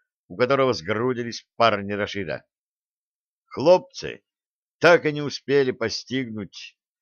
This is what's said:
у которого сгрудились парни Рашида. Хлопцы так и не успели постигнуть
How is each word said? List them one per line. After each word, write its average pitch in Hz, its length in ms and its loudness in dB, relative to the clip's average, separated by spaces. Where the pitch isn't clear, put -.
у 90 80 -16
которого 127 360 2
сгрудились 113 720 -6
парни 104 360 2
Рашида. 98 520 -6
Хлопцы 131 760 0
так 165 280 6
и 151 60 0
не 147 100 -4
успели 135 500 0
постигнуть 113 1040 -8